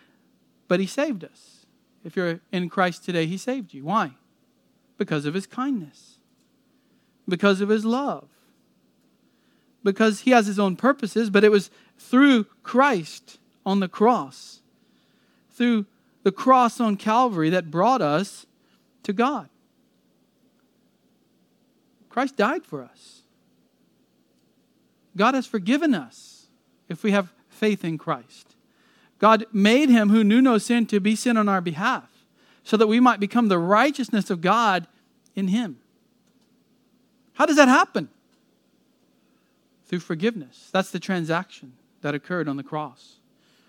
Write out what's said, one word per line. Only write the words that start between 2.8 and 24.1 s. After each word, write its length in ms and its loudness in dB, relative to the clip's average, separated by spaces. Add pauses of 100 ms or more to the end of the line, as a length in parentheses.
today, 220 -4
he 100 -8
saved 380 -10
you. 100 -18
Why? 280 -4 (840)
Because 300 -4
of 80 -4
his 120 -8
kindness. 680 -10 (1120)
Because 320 0
of 80 -2
his 160 0
love. 440 -4 (1600)
Because 360 0
he 100 0
has 160 6
his 120 -4
own 180 0
purposes, 520 -2
but 160 4
it 60 6
was 200 0 (280)
through 460 4 (180)
Christ 760 -2 (280)
on 140 0
the 80 -4
cross, 760 -2 (880)
through 340 -2 (380)
the 100 0
cross 480 2
on 160 0
Calvary 540 -2
that 200 -2
brought 300 0
us 460 -4 (560)
to 100 -6
God. 380 -4 (2500)
Christ 280 -6
died 280 -2
for 180 -14
us. 380 -20 (1900)